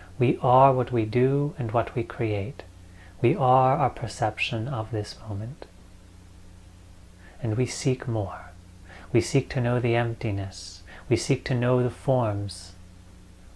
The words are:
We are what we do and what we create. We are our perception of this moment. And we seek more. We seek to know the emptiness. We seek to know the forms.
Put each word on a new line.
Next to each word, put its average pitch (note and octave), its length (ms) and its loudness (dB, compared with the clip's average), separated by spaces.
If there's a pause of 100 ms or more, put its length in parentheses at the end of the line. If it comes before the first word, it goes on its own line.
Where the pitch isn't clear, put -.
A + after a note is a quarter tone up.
(180)
We B2+ 220 2
are C3 320 8
what B2+ 200 0
we A#2 120 2
do C3+ 540 2
and A#2 140 -4
what A#2 240 0
we A#2 80 -2
create. G#2+ 580 -4 (580)
We B2 140 4
are C3 420 4
our B2+ 140 0
perception A2 800 -4
of A2+ 240 -6
this G#2+ 240 -6 (120)
moment. G#2+ 380 -8 (1800)
And A2 140 -2
we B2+ 100 2
seek - 400 -2
more. G#2+ 460 -4 (600)
We A#2 80 4
seek - 300 0
to C3 100 -2
know A#2+ 200 0
the A#2 160 2
emptiness. G#2+ 840 -4 (260)
We A#2 80 4
seek - 280 0
to C3+ 100 -2
know B2 280 4
the B2 80 0
forms. G#2+ 840 -2 (840)